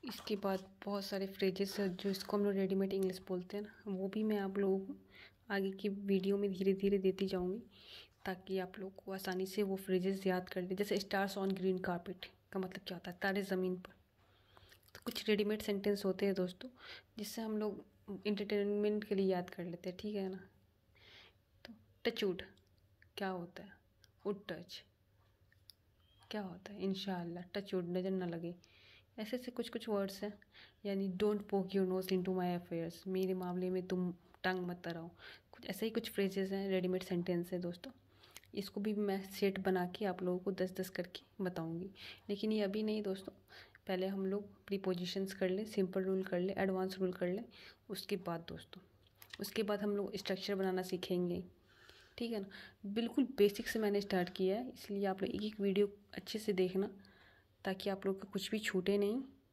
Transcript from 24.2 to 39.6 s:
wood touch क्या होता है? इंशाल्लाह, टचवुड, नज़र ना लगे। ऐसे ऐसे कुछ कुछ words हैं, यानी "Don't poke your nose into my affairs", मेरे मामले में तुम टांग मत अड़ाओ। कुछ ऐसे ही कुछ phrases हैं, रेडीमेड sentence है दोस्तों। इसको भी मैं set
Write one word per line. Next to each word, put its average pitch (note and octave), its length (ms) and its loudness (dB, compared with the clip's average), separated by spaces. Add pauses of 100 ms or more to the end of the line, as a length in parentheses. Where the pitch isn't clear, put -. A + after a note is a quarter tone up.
wood G3+ 220 0
touch E3+ 360 -10 (1500)
क्या G#3+ 120 -4
होता F#3 300 -10
है? G3 100 -8
इंशाल्लाह, F#3 600 -2
टचवुड, G3 440 -2
नज़र F3+ 220 0
ना F#3 160 0
लगे। E3+ 280 -4 (640)
ऐसे G#3+ 180 -4
ऐसे B3 140 -6
कुछ A#3+ 180 -4
कुछ A3+ 200 -6
words G3 340 0
हैं, G#3 160 -6 (480)
यानी G3 220 0
"Don't G#3 300 4
poke G3 300 0
your G3 180 4
nose F#3 200 2
into F#3 220 2
my F3+ 320 2
affairs", E3+ 460 -4
मेरे F#3 280 2
मामले F#3 360 0
में F#3 160 0
तुम F3+ 280 0 (280)
टांग F#3 240 0
मत F3 200 -6
अड़ाओ। E3 220 -6 (440)
कुछ - 140 -16
ऐसे G#3 200 -4
ही A3+ 40 0
कुछ A3+ 200 -2
phrases F#3+ 400 0
हैं, G3 180 0
रेडीमेड F#3 340 2
sentence F3 500 0
है F3+ 60 0
दोस्तों। F3 340 -6 (600)
इसको G3+ 260 -4
भी G#3+ 140 0
मैं G3 360 0
set G3 300 2